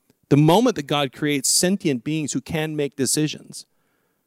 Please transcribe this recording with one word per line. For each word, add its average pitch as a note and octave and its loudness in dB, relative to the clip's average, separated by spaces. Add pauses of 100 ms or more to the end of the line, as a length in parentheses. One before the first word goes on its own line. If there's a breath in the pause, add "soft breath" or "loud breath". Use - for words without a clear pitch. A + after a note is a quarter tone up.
(300)
The C#3+ 6
moment F3+ 4
that C#3+ -8
God C#3+ -2
creates D3 -2
sentient F3 0
beings D3+ -4
who C3 -4
can D#3 -6
make C#3+ -4
decisions, - -4 (600)